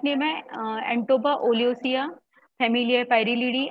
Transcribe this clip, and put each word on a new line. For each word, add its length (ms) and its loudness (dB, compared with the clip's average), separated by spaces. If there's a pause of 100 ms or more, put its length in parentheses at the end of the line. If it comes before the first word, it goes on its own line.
नेम 180 0
आहे, 180 -2 (100)
अ, 440 -6
Antoba 560 2
oleosia, 600 0 (480)
फॅमिली 380 2
आहे 80 2
pyralidae 680 2